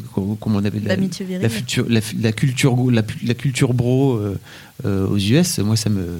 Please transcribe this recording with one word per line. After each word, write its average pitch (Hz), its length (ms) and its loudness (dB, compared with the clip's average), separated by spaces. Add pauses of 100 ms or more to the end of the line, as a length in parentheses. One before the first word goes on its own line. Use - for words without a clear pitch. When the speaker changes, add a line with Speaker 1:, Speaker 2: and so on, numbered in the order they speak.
(140)
Speaker 1:
co-, 104 260 -2
comment 107 180 0
on 101 60 0
appelle 104 200 -2
la, 107 100 0
Speaker 2:
L'amitié 190 320 -2
virile. 185 160 -6
Speaker 1:
la 113 60 4
future, 123 400 -2
la 113 120 4
fu-, 107 180 -4
la 113 120 2
culture 127 460 2
go-, 127 120 2
la 113 140 4
pu-, - 240 -8
la 120 80 0
culture 127 400 0
bro, 127 400 2
euh, 104 240 -2 (460)
euh, 98 240 0
aux 104 100 0
U 101 160 2
S, 175 240 2
moi, 107 160 2
ça 107 160 0
me, 98 160 0 (140)